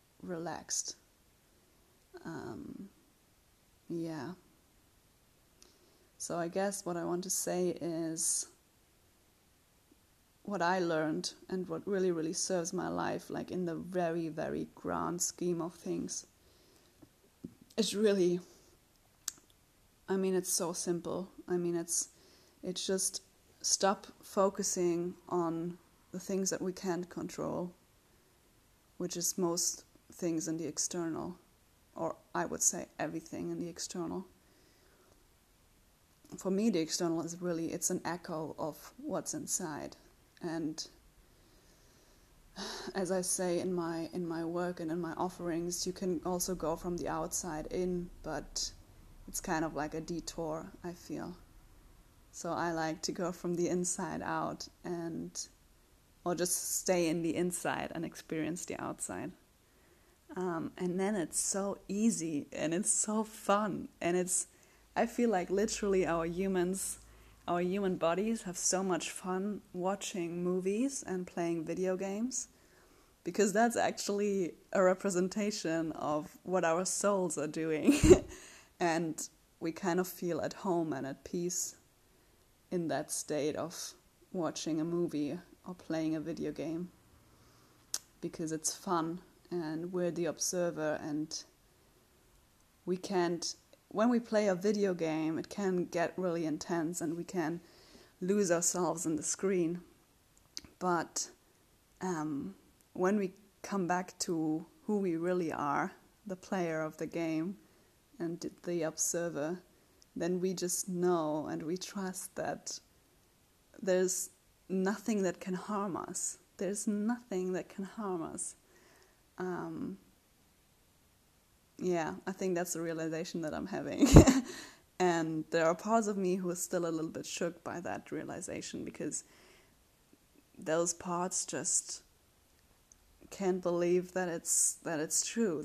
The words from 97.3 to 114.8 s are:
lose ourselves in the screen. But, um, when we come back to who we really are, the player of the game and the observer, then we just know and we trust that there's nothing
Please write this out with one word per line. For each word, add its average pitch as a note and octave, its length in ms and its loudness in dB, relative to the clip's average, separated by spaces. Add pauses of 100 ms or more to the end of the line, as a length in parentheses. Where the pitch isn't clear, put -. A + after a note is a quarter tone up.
lose F#3+ 300 4
ourselves E3+ 540 2
in D#3+ 100 2
the - 80 -2
screen. F3 580 2 (1000)
But, F3 500 0 (720)
um, D#3+ 540 -2 (380)
when F#3+ 240 4
we F#3+ 160 0 (280)
come F#3+ 260 0
back F3+ 320 0
to D#3+ 460 0 (200)
who G#3+ 140 2
we F#3 160 2
really F3 360 2
are, D3 400 0 (340)
the G3 100 -6
player E3+ 460 0
of D#3 160 -4
the D#3+ 100 -4
game E3 500 -2 (640)
and E3+ 260 -4 (180)
the F3 200 0
observer, D#3+ 760 0 (560)
then F3+ 240 2
we F#3 140 2
just F3+ 360 -2
know E3+ 580 2
and E3+ 160 -4
we E3 140 -2
trust F#3 580 -6
that - 440 -4 (1000)
there's F#3 500 2 (360)
nothing F#3+ 560 0